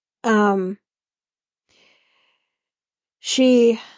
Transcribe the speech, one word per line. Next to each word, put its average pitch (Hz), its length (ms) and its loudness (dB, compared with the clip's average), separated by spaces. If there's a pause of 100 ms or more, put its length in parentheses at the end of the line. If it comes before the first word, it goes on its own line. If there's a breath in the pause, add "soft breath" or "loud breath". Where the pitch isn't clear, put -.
(240)
um, 202 520 -2 (2500)
she 240 600 0 (180 loud breath)